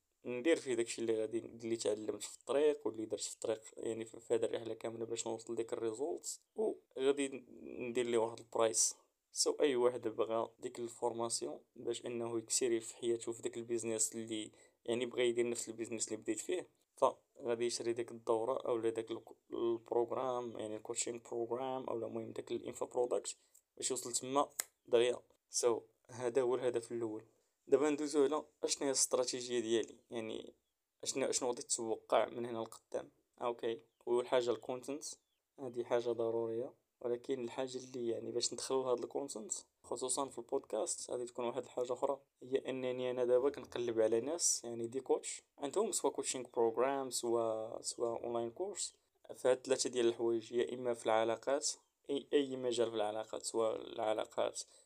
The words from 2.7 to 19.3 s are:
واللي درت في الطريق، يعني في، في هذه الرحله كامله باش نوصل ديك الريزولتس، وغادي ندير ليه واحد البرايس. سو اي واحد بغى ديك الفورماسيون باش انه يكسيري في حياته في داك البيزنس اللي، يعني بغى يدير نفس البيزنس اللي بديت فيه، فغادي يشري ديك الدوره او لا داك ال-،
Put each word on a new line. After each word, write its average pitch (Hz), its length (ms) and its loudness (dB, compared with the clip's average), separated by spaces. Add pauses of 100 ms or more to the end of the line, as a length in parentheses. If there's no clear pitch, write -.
واللي 110 200 -4
درت 104 140 -4
في - 140 -6
الطريق، - 260 -2 (160)
يعني 113 280 -4
في، 117 160 -14
في - 140 0
هذه 113 100 2
الرحله 113 300 -4
كامله 113 300 -6
باش 113 220 -6
نوصل 113 280 -6
ديك 113 180 -4
الريزولتس، 120 680 -4 (160)
وغادي 139 880 0 (180)
ندير 120 440 -2
ليه 117 120 4
واحد 113 200 2
البرايس. - 580 2 (360)
سو - 280 2
اي 143 160 6
واحد 120 320 4
بغى 113 500 0
ديك 120 200 -8
الفورماسيون 117 840 -4 (160)
باش 120 300 -4
انه 117 320 -2
يكسيري 117 420 2
في - 160 -12
حياته 117 360 -2
في 113 100 -10
داك 120 140 -4
البيزنس 113 580 -2
اللي، 113 360 -6 (340)
يعني 120 220 0
بغى 120 220 2
يدير 120 200 2
نفس 117 200 -6
البيزنس 113 400 -6
اللي 110 80 -4
بديت 110 240 -4
فيه، - 280 -4 (280)
فغادي - 720 0
يشري 117 260 -2
ديك 117 180 -4
الدوره 117 480 0
او 123 180 0
لا 113 140 2
داك 113 200 -6
ال-، 113 120 -6 (300)